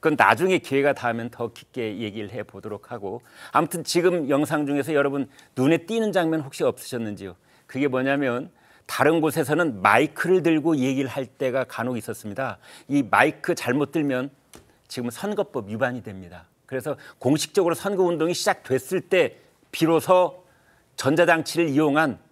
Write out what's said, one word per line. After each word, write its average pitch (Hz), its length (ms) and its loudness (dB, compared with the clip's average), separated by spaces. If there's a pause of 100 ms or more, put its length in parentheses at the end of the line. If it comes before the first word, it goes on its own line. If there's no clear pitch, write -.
그건 160 180 2
나중에 190 400 6
기회가 139 360 0
닿으면 117 340 -6
더 117 240 -10
깊게 110 460 -10
얘기를 104 340 -8
해보도록 104 580 -12
하고, 107 300 -10 (320)
아무튼 160 320 0
지금 170 460 0
영상 147 360 0
중에서 143 280 -2
여러분 139 340 0 (260)
눈에 165 300 2
띄는 220 280 -2
장면 160 280 0
혹시 139 240 -8
없으셨는지요? 104 720 -6 (300)
그게 139 200 -4
뭐냐면, 135 640 -2 (360)
다른 156 340 4
곳에서는 151 600 0
마이크를 147 600 4
들고 156 340 2
얘기를 131 320 0
할 127 180 -6
때가 131 380 -4
간혹 123 340 -6
있었습니다. 107 600 -8 (300)
이 139 200 2
마이크 143 460 4
잘못 139 380 -2
들면 139 380 -2 (580)
지금 123 220 -8
선거법 190 580 -6
위반이 120 340 -4
됩니다. 90 440 -18 (200)
그래서 131 300 -6 (220)
공식적으로 165 560 0
선거운동이 175 600 0
시작됐을 185 680 -2
때 175 340 0 (340)
비로소 165 720 2 (520)
전자장치를 165 720 2
이용한 143 500 0 (140)